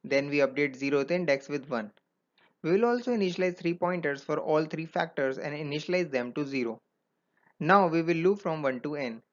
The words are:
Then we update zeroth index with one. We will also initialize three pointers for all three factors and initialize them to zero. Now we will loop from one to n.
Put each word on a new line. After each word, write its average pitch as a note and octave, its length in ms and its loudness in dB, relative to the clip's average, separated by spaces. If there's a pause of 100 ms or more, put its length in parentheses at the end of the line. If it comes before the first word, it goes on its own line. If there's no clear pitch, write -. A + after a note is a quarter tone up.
Then C#3 260 0
we C#3+ 80 0
update C#3 400 0
zeroth C#3 340 0
index D#3+ 380 0
with C#3+ 200 -6
one. A2 220 -4 (680)
We D#3 120 0
will G#3+ 120 4
also A#3+ 260 0
initialize F#3 460 0
three E3+ 160 -2
pointers E3+ 500 -2
for D3+ 140 -2
all D#3 280 2
three D#3 200 -8
factors D#3 520 -2
and D3 180 -6
initialize D#3 560 -2
them B2 220 -2
to D3 120 -2
zero. A#2+ 360 -4 (800)
Now F#3 280 6
we E3 140 2
will E3 160 2
loop F#3+ 240 2
from D#3+ 200 -4
one C3 200 0
to D3+ 140 -6
n. A#2+ 260 -6 (120)